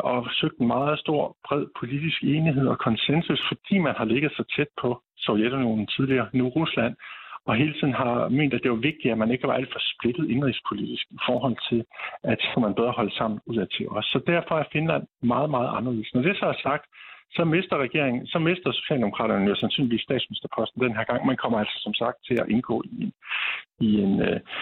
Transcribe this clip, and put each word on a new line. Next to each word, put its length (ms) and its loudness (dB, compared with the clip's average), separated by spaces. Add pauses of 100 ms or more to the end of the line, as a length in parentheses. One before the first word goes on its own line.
(120)
og 200 0
søgt 280 -2
en 80 2
meget 320 2
stor, 460 0
bred 200 0 (140)
politisk 440 -2
enighed 440 4
og 100 0
konsensus, 720 2
fordi 280 0
man 200 2
har 80 0
ligget 260 2
så 120 -4 (120)
tæt 160 -2 (100)
på 200 -2 (160)
Sovjetunionen 680 2
tidligere, 460 2
nu 140 2
Rusland, 480 0 (540)
og 60 2
hele 180 2
tiden 200 0
har 360 0
ment, 240 2
at 100 0
det 80 2
var 180 0
vigtigt, 220 -2
at 60 0
man 140 2
ikke 160 -2
var 60 2
alt 180 -2
for 100 -8 (100)
splittet 380 -2
indrigspolitisk 840 -2
i 140 -16
forhold 320 0 (120)
til, 120 2 (420)
at 180 0
så 120 0
kunne 140 2
man 80 0
bedre 240 2
holde 160 0
sammen 300 -2
udadtil 440 -4
også. 240 -4
Så 140 0
derfor 320 2
er 120 -4
Finland 320 0 (180)
meget, 280 2
meget 280 0
anderledes. 360 -4
Når 80 2
det 160 2
så 80 -2
er 180 0
sagt, 220 -2 (460)
så 140 2
mister 320 2
regeringen, 500 0
så 120 0
mister 320 2
Socialdemokraterne 800 2
jo 60 2
sandsynligvis 460 0
statsministerposten 800 -4
den 140 2
her 80 -2
gang. 220 0
Man 120 2
kommer 220 0
altså 260 -2
som 80 -4
sagt 240 -2 (100)
til 140 2
at 80 -2
indgå 360 0
i 180 -12
en, 100 -4 (760)
i 40 6 (120)
en, 180 4
øh, 180 2 (220)